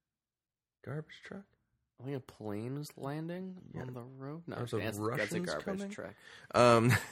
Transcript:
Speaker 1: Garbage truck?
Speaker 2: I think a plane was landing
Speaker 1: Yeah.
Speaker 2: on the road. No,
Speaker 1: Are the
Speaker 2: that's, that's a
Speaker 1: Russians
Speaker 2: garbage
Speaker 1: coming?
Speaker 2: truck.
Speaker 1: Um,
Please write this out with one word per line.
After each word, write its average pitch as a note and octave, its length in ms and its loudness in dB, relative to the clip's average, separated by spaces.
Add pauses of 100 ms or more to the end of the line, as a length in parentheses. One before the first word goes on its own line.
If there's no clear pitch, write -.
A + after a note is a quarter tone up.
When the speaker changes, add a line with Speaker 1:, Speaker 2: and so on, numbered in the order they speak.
(840)
Speaker 1:
Garbage D#3 400 -8
truck? G3 200 -12 (560)
Speaker 2:
I A#2+ 40 -12
think C#3 120 -2
a B2 40 -4
plane G#2+ 580 -4
was D3 180 -6
landing E3+ 600 -6 (180)
Speaker 1:
Yeah. - 80 -6
Speaker 2:
on B2+ 120 -8
the A#2+ 80 -8 (160)
road. D3 280 -8
No, C3+ 100 -6
Speaker 1:
Are A#2+ 100 -2
the A2+ 120 -2
Speaker 2:
that's, G#2 200 -2
that's - 0 -
a G#2 40 -2
Speaker 1:
Russians B2 440 0
Speaker 2:
garbage D#3 180 -2
Speaker 1:
coming? G3 260 -4
Speaker 2:
truck. G#3 240 -8 (400)
Speaker 1:
Um, A#2+ 380 10 (200)